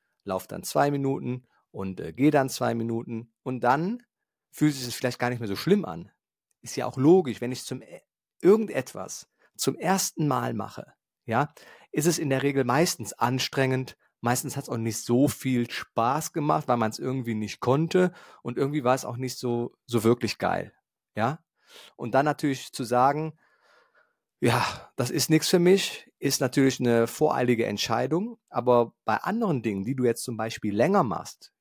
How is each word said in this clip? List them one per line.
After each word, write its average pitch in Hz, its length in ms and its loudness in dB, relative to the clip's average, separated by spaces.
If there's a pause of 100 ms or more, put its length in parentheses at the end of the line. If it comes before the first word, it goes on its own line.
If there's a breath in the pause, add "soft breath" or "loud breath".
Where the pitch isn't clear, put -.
(240)
lauf 95 240 -4
dann 90 160 -12
zwei 143 280 2
Minuten 135 560 -4 (240)
und, 95 280 -8
äh, 82 140 -10
gehe 143 180 4
dann 139 180 2
zwei 117 260 -2
Minuten.“ 117 580 -6 (100)
Und 127 180 -6
dann 165 420 2 (480)
fühlt 151 240 2
sich 131 100 -8
das 120 100 -6
vielleicht 123 240 -4
gar 123 100 0
nicht 123 100 -4
mehr 110 100 -6
so 98 60 -2
schlimm 185 300 0
an. 85 260 -12 (500)
Ist - 140 -14
ja 123 100 -4
auch 113 120 -8
logisch, 143 440 4
wenn 123 100 -4
ich 120 140 -10
zum, 131 160 -10
e-, - 200 -20 (400)
irgendetwas 165 840 2 (300)
zum - 180 0
ersten 180 520 -2
Mal 123 260 -2
mache, - 400 -12 (320)
ja, 123 280 0 (380 loud breath)
ist 151 160 -2
es 165 120 2
in 160 100 -2
der 131 140 0
Regel 139 200 2
meistens 123 500 0
anstrengend, 131 840 -2 (240)
meistens 123 360 -2
hat's 139 120 -10
auch 123 80 -4
nicht 113 260 -6
so 127 240 4
viel 123 420 -2
Spaß 131 640 -2
gemacht, 151 340 -2
weil 123 100 2
man's 110 220 -2
irgendwie 127 360 -4
nicht 107 240 -6
konnte 165 540 2 (300 loud breath)
und 123 140 -6
irgendwie 143 260 -2
war 123 120 4
es 135 100 -8
auch 120 120 -8
nicht 127 200 -8
so, 120 380 -4 (100)
so 117 180 0
wirklich 113 340 2
geil, 90 360 -2 (420)
ja. 123 240 -2 (560 loud breath)
Und 117 200 -6
dann 139 100 6
natürlich 143 480 -2
zu 135 100 -6
sagen, 139 500 2 (1080 soft breath)
„Ja, - 560 0
das 123 160 -4
ist - 180 -2
nix 156 200 2
für 185 100 4
mich“, 185 600 2
ist - 220 -2
natürlich 135 380 2
eine 117 280 4
voreilige 123 580 2
Entscheidung, 131 760 -2 (100)
aber 120 440 2 (120)
bei 110 120 0
anderen 185 440 -2
Dingen, 101 240 -2
die 131 100 -4
du 127 80 -2
jetzt 117 200 0
zum 120 140 -8
Beispiel 110 380 -4
länger 165 280 4
machst, 82 580 -8